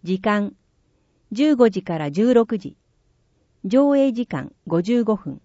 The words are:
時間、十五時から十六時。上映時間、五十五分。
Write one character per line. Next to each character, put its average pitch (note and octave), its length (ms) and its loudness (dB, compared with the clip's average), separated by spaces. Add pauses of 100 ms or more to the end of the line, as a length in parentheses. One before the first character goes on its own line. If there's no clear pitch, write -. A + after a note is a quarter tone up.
時 F#3+ 180 -4
間、 G#3 340 -2 (760)
十 C#4+ 240 2
五 A#3+ 120 6
時 F#3+ 140 -4
か E3+ 160 -6
ら D3 120 -4
十 G#3+ 220 0
六 A3+ 260 2
時。 - 180 -14 (880)
上 C#4 320 2
映 C4+ 160 2
時 A#3 140 -6
間、 - 260 -8 (140)
五 E3+ 160 0
十 A#3 220 0
五 G#3+ 120 0
分。 D3 280 -12